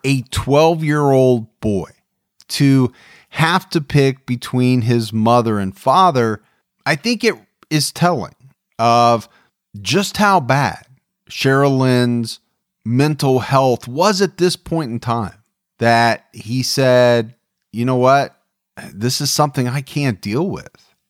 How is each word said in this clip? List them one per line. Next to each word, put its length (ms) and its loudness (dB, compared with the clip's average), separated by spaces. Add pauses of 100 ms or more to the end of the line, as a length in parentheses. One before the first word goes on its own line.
a 200 0
twelve-year-old 1400 0
boy 280 -4 (600)
to 440 2 (380)
have 380 -2
to 140 -2
pick 420 0
between 560 -2
his 320 -2
mother 460 2
and 180 -6
father. 640 0 (440)
I 100 0
think 260 -4
it 120 0 (340)
is 240 -2
telling 420 -2 (440)
of 500 2 (540)
just 340 -4
how 240 2
bad 460 -2 (420)
Sherilyn's 1120 0 (420)
mental 580 0
health 460 0
was 360 0
at 160 -2
this 180 0
point 340 -6
in 100 -8
time 360 -4 (440)
that 520 2
he 300 -6
said, 720 2 (380)
"You 120 -6
know 120 -2
what? 440 2 (540)
This 260 -4
is 100 -4
something 380 -2
I 140 -6
can't 400 -6
deal 260 -4
with. 460 -14 (160)